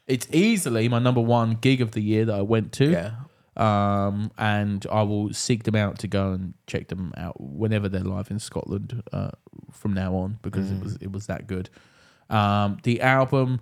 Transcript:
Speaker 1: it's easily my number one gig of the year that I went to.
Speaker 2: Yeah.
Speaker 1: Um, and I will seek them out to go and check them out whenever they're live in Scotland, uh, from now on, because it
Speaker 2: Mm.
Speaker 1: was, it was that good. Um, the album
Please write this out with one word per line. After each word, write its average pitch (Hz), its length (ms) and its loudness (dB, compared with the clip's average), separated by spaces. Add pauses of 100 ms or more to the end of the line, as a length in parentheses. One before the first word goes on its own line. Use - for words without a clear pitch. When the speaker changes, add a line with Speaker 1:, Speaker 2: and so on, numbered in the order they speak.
Speaker 1:
it's 127 260 0
easily 156 560 4
my 120 100 4
number 123 220 4
one 117 400 4
gig 131 220 4
of 110 100 0
the 110 80 -2
year 107 240 2
that 110 100 0
I 98 80 0
went 110 300 2
to. 139 180 4
Speaker 2:
Yeah. 104 200 0 (460)
Speaker 1:
Um, 101 840 2
and 104 520 0
I 107 120 4
will 104 300 0
seek 110 320 -2
them 107 120 0
out 104 240 0
to 101 80 -6
go 98 240 0
and 92 220 -6 (120)
check - 220 -6
them 92 280 -8
out - 240 -10
whenever 101 480 -2
they're 95 140 -2
live 95 280 -4
in 101 80 -4
Scotland, 104 640 -6 (100)
uh, 95 180 -4 (420)
from 104 220 -4
now 95 200 0
on, 95 280 -4
because 98 280 -4
it 98 80 -2
Speaker 2:
Mm. 92 40 -6
Speaker 1:
was, 101 140 -6
it 98 160 -10
was 101 140 -10
that - 200 -8
good. 92 220 -6 (600)
Um, 104 520 2
the 120 200 0
album 131 600 2